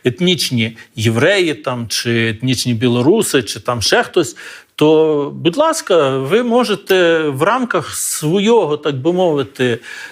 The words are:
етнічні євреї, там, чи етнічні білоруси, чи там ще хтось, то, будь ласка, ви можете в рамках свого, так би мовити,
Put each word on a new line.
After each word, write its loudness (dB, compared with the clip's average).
етнічні -2
євреї, 2
там, -8
чи -2
етнічні -2
білоруси, 2
чи -10
там -4
ще 2
хтось, -2
то, 2
будь -2
ласка, 2
ви 0
можете 2
в -2
рамках -2
свого, 0
так -4
би 0
мовити, 0